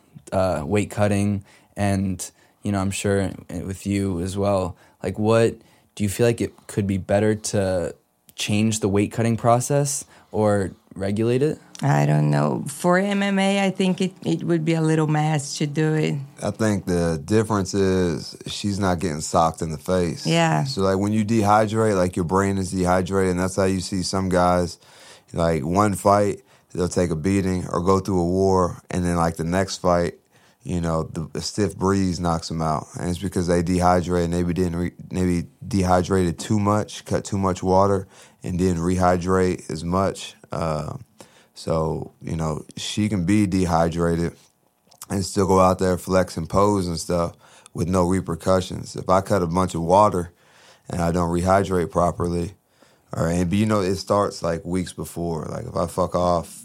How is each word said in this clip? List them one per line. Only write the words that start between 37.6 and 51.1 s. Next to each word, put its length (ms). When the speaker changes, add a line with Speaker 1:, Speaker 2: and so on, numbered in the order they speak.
Speaker 3:
water, 440
and 160
didn't 180
rehydrate 920
as 120
much. 520
Uh, 460
so, 640
you 140
know, 280
she 320
can 160
be 220
dehydrated 840
and 160
still 220
go 120
out 200
there, 180
flex 400
and 100
pose 400
and 120
stuff 340
with 140
no 200
repercussions. 880
If 140
I 120
cut 200
a 60
bunch 260
of 80
water 500
and 120
I 100